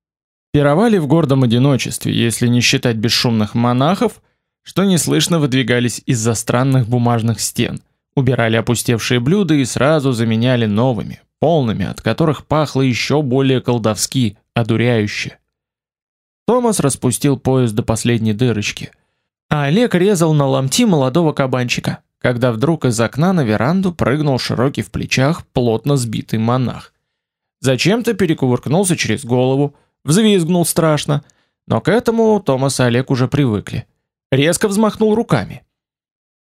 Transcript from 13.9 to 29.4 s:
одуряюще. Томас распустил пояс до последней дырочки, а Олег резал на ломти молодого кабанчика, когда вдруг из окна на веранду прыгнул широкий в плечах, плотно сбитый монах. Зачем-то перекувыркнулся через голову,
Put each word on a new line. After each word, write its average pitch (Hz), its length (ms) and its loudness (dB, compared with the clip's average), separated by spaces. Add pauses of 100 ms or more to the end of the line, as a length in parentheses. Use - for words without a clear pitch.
одуряюще. 113 840 -2 (1080)
Томас 233 360 0
распустил 131 580 0
пояс 127 320 2
до 113 140 -4
последней 113 480 0
дырочки, 110 580 -2 (600)
а 147 160 0
Олег 196 280 0
резал 170 400 2
на 143 120 2
ломти 135 380 0
молодого 156 480 2
кабанчика, 127 680 -4 (200)
когда 123 320 0
вдруг 139 360 -2
из 113 120 0
окна 127 340 0
на 165 120 0
веранду 147 500 0
прыгнул 139 460 0
широкий 117 420 -2
в - 80 -8
плечах, - 560 -2
плотно 123 500 0
сбитый 113 440 -4
монах. 120 520 -2 (680)
Зачем-то 208 520 0
перекувыркнулся 160 840 0
через - 280 -4
голову, 131 520 0 (280)